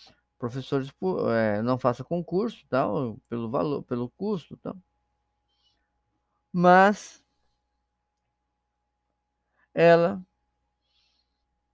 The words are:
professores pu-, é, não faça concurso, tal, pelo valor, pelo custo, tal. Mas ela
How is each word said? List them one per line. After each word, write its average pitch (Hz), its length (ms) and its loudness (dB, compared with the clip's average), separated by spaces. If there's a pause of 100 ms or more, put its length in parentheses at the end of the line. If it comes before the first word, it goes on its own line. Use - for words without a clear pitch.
(420)
professores 135 480 -6
pu-, 143 400 -4
é, 110 320 0
não 127 160 -2
faça 123 260 -2
concurso, 175 640 -6
tal, 135 520 -4 (100)
pelo 117 180 -6
valor, 143 360 -4
pelo 123 260 -6
custo, 196 480 -8
tal. - 180 -12 (1800)
Mas 185 720 4 (2500)
ela 170 540 4 (1500)